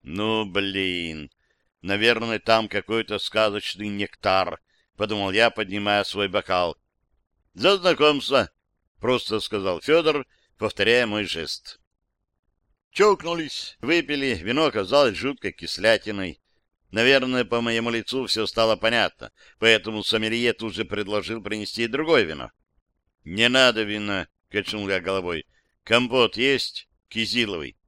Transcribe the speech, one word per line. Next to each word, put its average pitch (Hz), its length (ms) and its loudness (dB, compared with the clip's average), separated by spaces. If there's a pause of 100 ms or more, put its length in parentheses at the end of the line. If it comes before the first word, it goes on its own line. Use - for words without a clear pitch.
"Ну, 107 420 -2
блин, 90 840 -4 (520)
наверное, 110 560 2
там 113 300 2
какой-то 104 500 -4
сказочный 104 720 -2
нектар", — 95 720 -2 (360)
подумал 101 360 -2
я, 113 180 4
поднимая 104 540 -2
свой 98 240 -4
бокал. 90 500 -2 (760)
"За 185 240 2
знакомство", — 143 720 2 (500)
просто 117 400 0
сказал 95 400 -4
Федор, 151 460 2 (320)
повторяя 113 480 2
мой 104 180 -2
жест. - 560 -8 (1120)
Чокнулись, 170 880 0
выпили, 139 640 0
вино 131 240 2
оказалось 110 500 2
жуткой 123 360 -6
кислятиной. 101 880 -2 (500)
Наверное, 127 540 2
по 117 160 0
моему 117 300 -2
лицу 117 360 -4
все 110 200 -2
стало 113 280 2
понятно, 104 560 -2 (300)
поэтому 110 420 4
сомелье 113 500 0
тут 110 220 -6
же 104 100 -6
предложил 104 560 -4
принести 107 460 -4
другое 135 380 2
вино. 71 260 -8 (760)
"Не 104 240 0
надо 123 360 4
вина", — 104 440 -4 (220)
качнул 101 380 -6
я 95 120 0
головой. 87 460 -4 (380)
"Компот 120 520 2
есть? 131 520 -2 (200)
Кизиловый". 104 680 -4 (100)